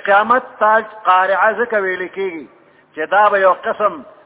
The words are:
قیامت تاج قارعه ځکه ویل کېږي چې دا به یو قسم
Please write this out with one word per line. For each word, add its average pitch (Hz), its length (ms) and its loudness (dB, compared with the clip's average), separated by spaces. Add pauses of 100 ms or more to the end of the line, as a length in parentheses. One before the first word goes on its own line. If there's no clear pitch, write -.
قیامت 220 380 2 (160)
تاج 220 260 2 (200)
قارعه 185 480 2
ځکه 233 200 -6
ویل 185 340 -4
کېږي 170 400 -8 (480)
چې 156 160 -8
دا 208 180 4
به 202 100 0
یو 190 140 4
قسم 190 500 -4 (220)